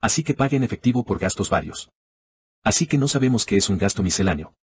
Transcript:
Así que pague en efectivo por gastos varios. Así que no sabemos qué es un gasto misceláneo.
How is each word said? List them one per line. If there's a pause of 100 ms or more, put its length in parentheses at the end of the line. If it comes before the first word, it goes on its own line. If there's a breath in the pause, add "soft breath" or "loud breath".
Así
que
pague
en
efectivo
por
gastos
varios. (720)
Así
que
no
sabemos
qué
es
un
gasto
misceláneo. (160)